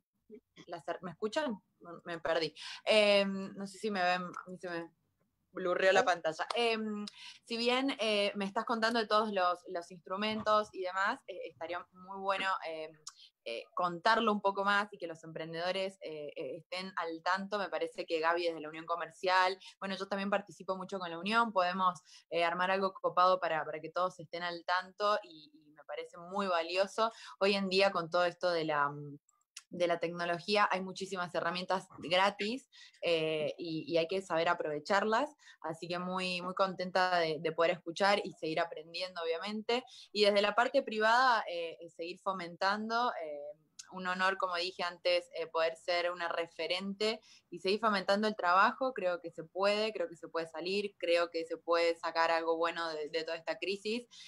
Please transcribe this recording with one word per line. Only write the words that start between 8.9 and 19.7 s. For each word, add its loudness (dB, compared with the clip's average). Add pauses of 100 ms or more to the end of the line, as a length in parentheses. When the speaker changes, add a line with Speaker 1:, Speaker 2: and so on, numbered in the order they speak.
Speaker 1:
de -2
todos 2
los, 2
los -8
instrumentos 0
y -8
demás, 0
eh, -12
estaría -8
muy -14
bueno, 0 (180)
em, -10 (480)
eh, -8 (100)
contarlo 2
un -2
poco 0
más 0
y -20
que -10
los -12
emprendedores, -6
eh, -10
eh, -8
estén -10
al -6
tanto. -2
Me -2
parece -6
que -2
Gaby 2
desde -2
la -12
Unión -12
Comercial, 2 (220)